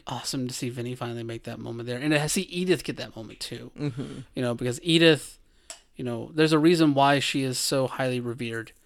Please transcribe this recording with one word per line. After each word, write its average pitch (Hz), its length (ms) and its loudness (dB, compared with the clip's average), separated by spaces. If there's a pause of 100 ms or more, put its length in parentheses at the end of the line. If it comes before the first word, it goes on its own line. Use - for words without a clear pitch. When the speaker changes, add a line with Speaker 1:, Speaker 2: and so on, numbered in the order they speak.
Speaker 1:
awesome 127 420 -6
to 131 40 -10
see - 140 -6
Vinny 120 260 -8
finally 117 300 -8
make 117 200 -10
that 117 160 -12
moment 117 280 -10
there, 123 120 -6
and 151 120 0
to 151 160 2
see 190 140 0
Edith 175 420 -2
get 123 140 -6
that 117 180 -12
moment 110 240 -14
too. 120 400 -12
Speaker 2:
Mm-hmm. 139 420 -6 (140)
Speaker 1:
You 135 60 -4
know, 120 140 -2
because 123 280 -4
Edith, 160 560 4 (560)
you 143 80 -10
know, 117 300 -8
there's 156 180 4
a 156 80 6
reason 160 340 6
why 139 260 6
she 135 240 -2
is 127 140 -2
so 135 300 0
highly 127 320 -2
revered, 117 540 -8 (120)